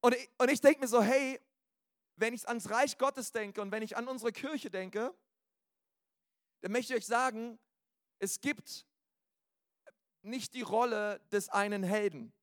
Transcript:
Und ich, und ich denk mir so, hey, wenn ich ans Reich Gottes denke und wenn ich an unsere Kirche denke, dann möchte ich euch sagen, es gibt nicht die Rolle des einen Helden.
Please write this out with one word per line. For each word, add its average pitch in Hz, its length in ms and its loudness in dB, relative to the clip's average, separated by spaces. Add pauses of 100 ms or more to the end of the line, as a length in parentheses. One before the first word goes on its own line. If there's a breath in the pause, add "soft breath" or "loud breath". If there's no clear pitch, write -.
Und 240 120 6
ich, 254 220 -8
und 254 140 4
ich 294 100 2
denk 285 200 8
mir 262 80 0
so, 226 140 6
hey, 262 380 2 (760)
wenn 233 180 -2
ich 220 120 -10
ans 226 220 -4
Reich 247 300 0
Gottes 269 340 -2
denke 208 300 -6
und 196 100 -6
wenn 220 100 -4
ich 214 140 -8
an 233 100 -6
unsere 233 260 -4
Kirche 285 380 -6
denke, 202 440 -6 (1500)
dann 190 120 -8
möchte 247 200 -2
ich 240 60 0
euch - 80 -6
sagen, 233 520 -2 (600)
es - 220 -4
gibt - 460 -6 (1400)
nicht 226 320 -8
die 254 80 -6
Rolle 214 580 0 (120)
des 202 160 0
einen 202 340 0
Helden. 185 500 -2 (100)